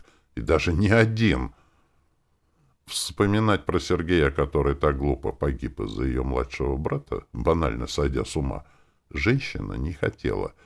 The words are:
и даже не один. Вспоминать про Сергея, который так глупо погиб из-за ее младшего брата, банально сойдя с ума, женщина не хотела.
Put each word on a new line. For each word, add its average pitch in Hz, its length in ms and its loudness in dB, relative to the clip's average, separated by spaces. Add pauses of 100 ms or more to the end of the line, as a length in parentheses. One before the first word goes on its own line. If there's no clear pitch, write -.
(360)
и 60 60 -6
даже 82 300 2
не 95 180 4
один. 110 640 4 (1300)
Вспоминать 104 800 0
про 90 160 0
Сергея, 85 500 2
который 71 460 0
так 73 200 2
глупо 69 360 -2
погиб - 480 -4
из-за 52 240 -4
ее 64 180 0
младшего 65 540 -2
брата, - 560 -4
банально 62 560 0
сойдя 65 360 -2
с - 120 -8
ума, 69 280 -4 (460)
женщина - 640 -2
не 67 180 -4
хотела. - 600 -4 (140)